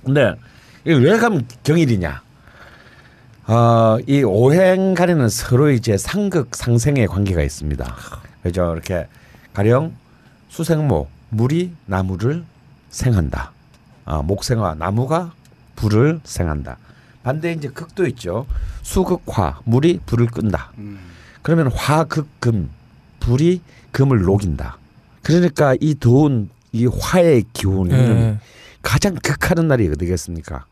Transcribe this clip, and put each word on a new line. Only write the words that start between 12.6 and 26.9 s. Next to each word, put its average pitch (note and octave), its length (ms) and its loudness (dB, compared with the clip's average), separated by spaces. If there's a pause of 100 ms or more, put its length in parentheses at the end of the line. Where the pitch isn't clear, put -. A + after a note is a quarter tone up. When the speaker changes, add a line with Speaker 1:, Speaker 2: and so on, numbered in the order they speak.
Speaker 1:
생한다. D#2+ 600 -2 (540)
아, D2+ 160 -6
목생화, G2 540 -4
나무가 B2 580 -4 (420)
불을 C3 480 2
생한다. D2 540 -6 (460)
반대 D#3 280 -4
이제 D3 160 -8
극도 F#3+ 400 -6
있죠. G2 380 -6 (360)
수극화, C#3 840 -4
물이 D3 400 2
불을 A#2 220 0
끈다. G#2 500 -4
Speaker 2:
음. G2+ 220 -16 (420)
Speaker 1:
그러면 D#3+ 320 0
화극금, C#3 960 -2 (500)
불이 E3 420 0 (300)
금을 C3 320 2
녹인다. F#2 540 -2 (440)
그러니까 D#3 580 2
이 D3+ 200 0
더운 B2 500 4 (240)
이 A2+ 120 0
화의 D#3 680 2